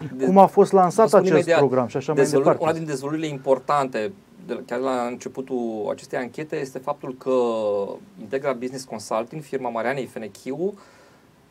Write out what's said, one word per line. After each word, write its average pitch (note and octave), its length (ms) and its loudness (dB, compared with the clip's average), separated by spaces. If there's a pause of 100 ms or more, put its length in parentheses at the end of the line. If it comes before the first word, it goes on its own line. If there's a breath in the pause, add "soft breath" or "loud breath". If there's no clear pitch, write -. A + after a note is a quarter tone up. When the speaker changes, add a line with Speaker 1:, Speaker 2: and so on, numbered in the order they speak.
(160)
Speaker 1:
De-, C3 80 -4
Speaker 2:
cum F#3+ 140 6
a F#3+ 80 10
fost G3 260 4
lansat F#3 320 4
Speaker 1:
vă G#3+ 40 4
spun G#3+ 120 8
Speaker 2:
acest F3+ 140 4
Speaker 1:
imediat, D#3+ 240 4
Speaker 2:
program B2+ 280 4
și A#2 100 -6
așa C#3 160 -4
mai C#3+ 100 4
Speaker 1:
dezvăluri-, C#3+ 280 2
Speaker 2:
departe. D#3+ 200 2
Speaker 1:
una E3 80 0
din E3 80 -8
dezvăluirile D3 400 -6
importante, C3+ 880 -2 (340)
de A#2+ 60 -6
la, A2+ 140 -8
chiar B2 120 -6
la B2+ 320 -2
începutul A#2+ 800 -6
acestei A#2 280 -8
anchete, D3+ 380 -10
este C3+ 220 -8
faptul C#3+ 400 -10
că C3 140 -4 (880)
Integra C3+ 320 -6
Business B2+ 320 -8
Consulting, A#2 580 -8
firma B2+ 260 -6
Marianei A#2 380 -4
Fenechiu, C3 680 -8 (760 soft breath)